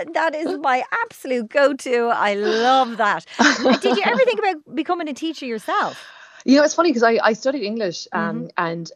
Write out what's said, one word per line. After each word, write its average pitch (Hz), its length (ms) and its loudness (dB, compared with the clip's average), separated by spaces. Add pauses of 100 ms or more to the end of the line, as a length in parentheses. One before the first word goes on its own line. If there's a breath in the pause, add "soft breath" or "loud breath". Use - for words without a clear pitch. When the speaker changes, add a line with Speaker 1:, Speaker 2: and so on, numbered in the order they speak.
(140)
Speaker 1:
That 320 200 0
is 311 260 -4
my 254 220 0 (220)
absolute 247 460 -6
go-to." 262 640 2
I 202 200 2
love 226 640 2
that. 202 300 0 (120)
Uh, 262 420 2
did 392 180 0
you - 80 -2
ever 480 180 2
think 440 140 2
about 349 360 -4
becoming 330 340 -4
a 277 60 -8
teacher 311 300 -8
yourself? 233 580 -4 (420 loud breath)
Speaker 2:
You 262 120 6
know, 294 60 6
it's - 100 2
funny 339 200 2
'cause 233 100 0
I, 226 200 4
I 220 120 4
studied 262 300 -2
English, 208 480 -4
um, 185 320 -4
Speaker 1:
Mm-hmm. - 20 -10 (100)
Speaker 2:
and, 165 400 -4